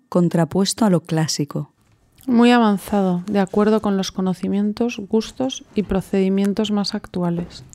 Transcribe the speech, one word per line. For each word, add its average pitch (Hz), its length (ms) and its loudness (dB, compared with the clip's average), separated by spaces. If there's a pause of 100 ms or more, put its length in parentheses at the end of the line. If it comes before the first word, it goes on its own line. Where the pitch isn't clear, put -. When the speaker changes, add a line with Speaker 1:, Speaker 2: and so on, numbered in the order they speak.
Speaker 1:
contrapuesto 175 760 0
a 208 60 4
lo 170 100 4
clásico. 151 720 -4 (560)
Speaker 2:
Muy 240 240 6
avanzado, 196 760 2
de 202 140 0
acuerdo 208 420 2
con 202 140 0
los 190 160 -4
conocimientos, 202 960 -2
gustos 254 560 -4 (100)
y 214 80 0
procedimientos 196 880 0
más 208 240 -2
actuales. 175 720 -6 (100)